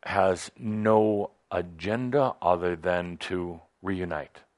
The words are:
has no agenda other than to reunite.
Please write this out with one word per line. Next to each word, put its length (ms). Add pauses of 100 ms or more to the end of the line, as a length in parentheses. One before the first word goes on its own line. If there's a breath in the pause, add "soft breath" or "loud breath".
has 540
no 720 (180)
agenda 880
other 360
than 420
to 440 (200)
reunite. 600 (160)